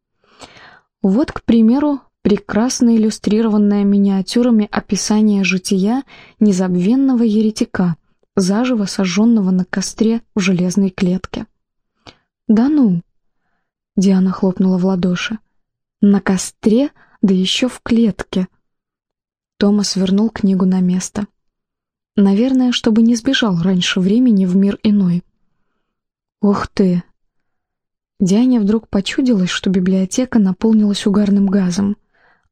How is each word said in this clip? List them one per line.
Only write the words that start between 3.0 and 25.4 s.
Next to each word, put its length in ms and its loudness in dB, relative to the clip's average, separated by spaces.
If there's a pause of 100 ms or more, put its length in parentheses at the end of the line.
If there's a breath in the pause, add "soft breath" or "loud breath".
миниатюрами 840 0
описание 720 0
жития 600 -2 (360 loud breath)
незабвенного 840 0
еретика, 760 0 (380)
заживо 520 0
сожжённого 640 0
на 160 0
костре 560 -4 (120)
в 60 -2
железной 480 0
клетке. 580 -6 (1040 soft breath)
«Да 220 2
ну!» 320 2 (920)
Диана 380 2
хлопнула 460 0
в 80 -2
ладоши. 520 -4 (600)
«На 220 4
костре, 720 -2 (280 soft breath)
да 140 2
ещё 340 -2
в 140 -14
клетке!» 680 -2 (1080)
Томас 360 0
вернул 360 0
книгу 340 -2
на 160 0
место. 460 -4 (920)
Наверное, 560 2
чтобы 300 2
не 140 2
сбежал 440 -2
раньше 400 -2
времени 460 2
в 100 0
мир 260 0
иной. 420 0 (1160)